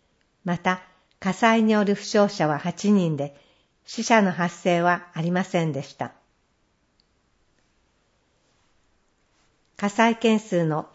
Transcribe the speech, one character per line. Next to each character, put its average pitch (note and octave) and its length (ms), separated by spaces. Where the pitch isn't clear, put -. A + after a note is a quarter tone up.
ま F3 120
た、 F#3 240
火 F#3+ 80
災 A3+ 320
に A3 80
よ G#3 140
る G3+ 100
負 - 80
傷 G3+ 240
者 E3 220
は C#3+ 100
八 F#3 320
人 E3+ 240
で、 C#3+ 180
死 - 180
者 A3+ 180
の F#3 120
発 F3 240
生 F3 240
は F3 320
あ D#3 80
り E3+ 100
ま F#3 140
せ F3+ 180
ん D#3 80
で C3+ 100
し - 120
た。 - 180
火 G3+ 100
災 A3+ 300
件 A3 240
数 F3 240
の D#3 300